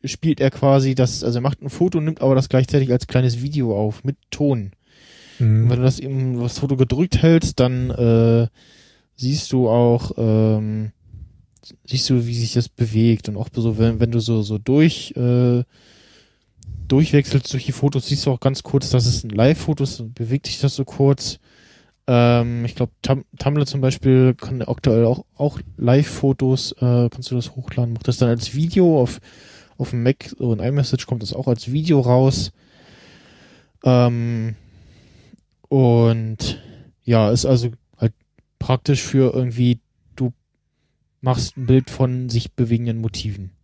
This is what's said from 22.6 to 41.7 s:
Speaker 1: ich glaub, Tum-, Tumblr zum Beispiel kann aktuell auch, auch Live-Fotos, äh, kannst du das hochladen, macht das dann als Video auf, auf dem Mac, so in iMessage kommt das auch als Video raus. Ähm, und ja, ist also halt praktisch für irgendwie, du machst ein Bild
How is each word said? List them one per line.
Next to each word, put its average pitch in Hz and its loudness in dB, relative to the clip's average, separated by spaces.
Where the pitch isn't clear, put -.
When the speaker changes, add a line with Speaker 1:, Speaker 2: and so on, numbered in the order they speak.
Speaker 1:
ich 117 -8
glaub, 123 -2
Tum-, 135 -2
Tumblr 147 0
zum 139 -6
Beispiel 131 4
kann 127 -10
aktuell 117 2
auch, 120 0
auch 143 -4
Live-Fotos, 131 0
äh, 120 2
kannst - -12
du 127 -4
das - -6
hochladen, 120 -6
macht 113 -6
das 123 -2
dann 123 2
als 117 -4
Video 165 2
auf, 120 -2
auf - -6
dem 120 -4
Mac, - -2
so 120 -2
in 101 -4
iMessage 131 -2
kommt 110 -6
das 98 -10
auch - -6
als 120 -2
Video 151 2
raus. 127 2
Ähm, 117 2
und 117 2
ja, 113 4
ist 123 0
also 123 2
halt 113 -2
praktisch 131 -2
für 131 0
irgendwie, 123 0
du 127 -4
machst - -2
ein 131 -8
Bild 127 2